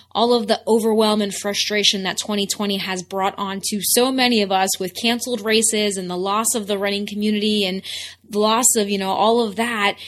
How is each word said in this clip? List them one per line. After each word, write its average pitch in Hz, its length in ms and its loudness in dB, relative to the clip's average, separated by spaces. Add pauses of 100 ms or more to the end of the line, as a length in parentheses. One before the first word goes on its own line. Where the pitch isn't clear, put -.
(140)
all 240 200 4
of 226 140 2
the 220 180 2
overwhelm 220 560 4
and 202 140 -2
frustration 202 680 0
that 180 140 -4
twenty 202 300 -2
twenty 202 300 -2
has 185 260 -6
brought 190 340 -2
on 196 240 -4
to 208 200 -4
so 240 280 2
many 247 320 2
of 196 120 0
us 190 260 2
with 185 200 -6
canceled 240 420 -2
races 214 560 2
and 185 120 -6
the 180 80 -6
loss 202 380 0
of 214 100 -4
the 202 120 -2
running 202 280 -2
community 208 600 0
and 190 160 -4 (480)
the 208 100 -4
loss 220 380 2
of, 208 120 0
you 202 80 -2
know, 190 140 -2
all 226 340 4
of 196 120 -6
that, 220 400 0 (100)